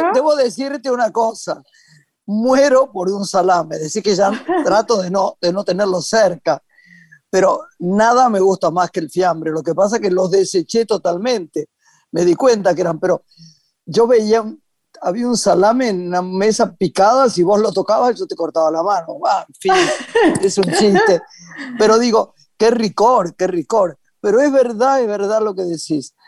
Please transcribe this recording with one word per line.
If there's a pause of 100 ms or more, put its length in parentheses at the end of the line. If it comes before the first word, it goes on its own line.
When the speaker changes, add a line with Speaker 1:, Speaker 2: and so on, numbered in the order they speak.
Speaker 1:
de-,
debo
decirte
una
cosa. (640)
Muero
por
un
salame,
decir
que
ya
Speaker 2:
<laughs>
Speaker 1:
trato
de
no,
de
no
tenerlo
cerca, (680)
pero (180)
nada
me
gusta
más
que
el
fiambre.
Lo
que
pasa
es
que
los
deseché
totalmente, (420)
me
di
cuenta
que
eran,
pero (600)
yo
veía
un, (400)
había
un
salame
en
una
mesa
picada,
si
vos
lo
tocabas
yo
te
cortaba
la
mano.
Ah,
en
fin, (680)
Speaker 2:
<laughs>
Speaker 1:
es
un
chiste. (580)
Pero
digo, (200)
qué
ricor,
qué
ricor. (240)
Pero
es
verdad,
es
verdad
lo
que
decís. (140)